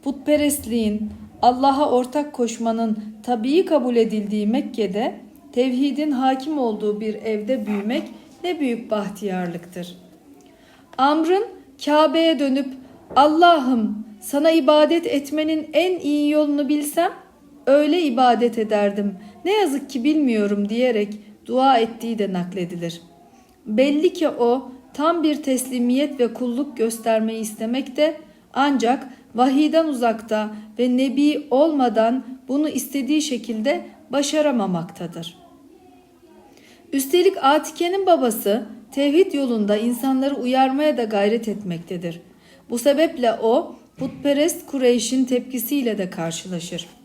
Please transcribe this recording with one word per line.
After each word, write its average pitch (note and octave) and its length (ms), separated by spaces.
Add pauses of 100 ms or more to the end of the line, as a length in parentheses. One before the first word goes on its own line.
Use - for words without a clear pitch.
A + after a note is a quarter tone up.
Putperestliğin, A#3+ 1080 (300)
Allah'a C4+ 500
ortak B3+ 420
koşmanın A3+ 640 (240)
tabii B3 420
kabul B3+ 300
edildiği G#3+ 520
Mekke'de A3+ 680 (360)
tevhidin C4 600
hakim C4+ 460
olduğu G#3+ 440
bir G#3+ 120
evde G#3+ 520
büyümek G#3+ 380 (400)
ne F4 160
büyük A#3 320
bahtiyarlıktır. F#3 1040 (1000)
Amr'ın D#4+ 480 (400)
Kabe'ye D#4 540
dönüp, C4+ 280 (480)
"Allah'ım, C4 920 (160)
sana D4 300
ibadet D4+ 560
etmenin D#4 680
en F4 260
iyi D4 300
yolunu D4 400
bilsem D4+ 420 (560)
öyle D4 340
ibadet A#3+ 560
ederdim. G3+ 600 (280)
Ne F4+ 60
yazık F4 380
ki A#3 140
bilmiyorum." G#3+ 680
diyerek A3+ 440 (320)
dua B3+ 320
ettiği A3+ 420
de G3 140
nakledilir. F3 680 (640)
Belli C#4+ 480
ki D4+ 160
o A#3+ 420 (220)
tam D#4+ 300
bir D4+ 200
teslimiyet C4 760
ve A3+ 140
kulluk B3 440
göstermeyi A3+ 640
istemekte, C4 760 (360)
ancak C4 540 (280)
vahiyden C#4+ 520
uzakta A3 640 (280)
ve B3 180
nebi C#4+ 540
olmadan B3+ 720 (240)
bunu D4 220
istediği C#4 520
şekilde B3 640 (240)
başaramamaktadır. F#3+ 1300 (1500)
Üstelik F4 520
Atike'nin E4+ 640
babası B3 600 (260)
tevhid C#4+ 420
yolunda A3+ 440
insanları C4 580
uyarmaya B3+ 600
da A#3+ 60
gayret G#3+ 440
etmektedir. F3 720 (500)
Bu A#3+ 80
sebeple C#4 560
o A#3+ 420 (220)
putperest C#4+ 680
Kureyş'in B3+ 600
tepkisiyle B3+ 720
de F#3 120
karşılaşır. E3+ 760 (200)